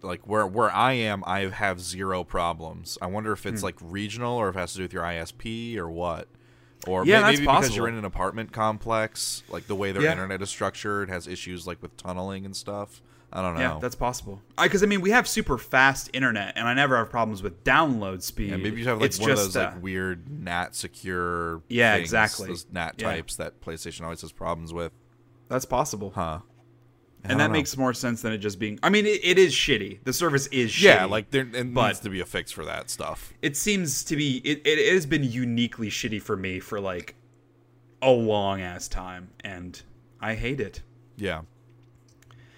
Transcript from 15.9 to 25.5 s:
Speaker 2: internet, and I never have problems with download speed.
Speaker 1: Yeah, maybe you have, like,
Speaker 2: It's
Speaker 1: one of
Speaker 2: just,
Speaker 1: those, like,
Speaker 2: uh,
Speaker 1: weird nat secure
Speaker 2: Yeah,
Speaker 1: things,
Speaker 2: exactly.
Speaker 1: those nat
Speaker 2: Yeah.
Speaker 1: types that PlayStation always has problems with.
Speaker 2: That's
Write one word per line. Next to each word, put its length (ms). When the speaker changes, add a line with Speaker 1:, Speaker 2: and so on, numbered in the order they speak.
Speaker 2:
internet, 440
and 120
I 60
never 220
have 140
problems 320
with 220
download 580
speed. 280
Speaker 1:
Yeah, 60
maybe 240
you 60
have, 140
like, 60
Speaker 2:
It's 120
Speaker 1:
one 120
of 60
Speaker 2:
just, 180
Speaker 1:
those, 100
like, 100
Speaker 2:
uh, 60
Speaker 1:
weird 500
nat 460
secure 920
Speaker 2:
Yeah, 260
Speaker 1:
things, 100
Speaker 2:
exactly. 440
Speaker 1:
those 220
nat 280
Speaker 2:
Yeah. 100
Speaker 1:
types 280
that 240
PlayStation 420
always 180
has 120
problems 400
with. 200
Speaker 2:
That's 160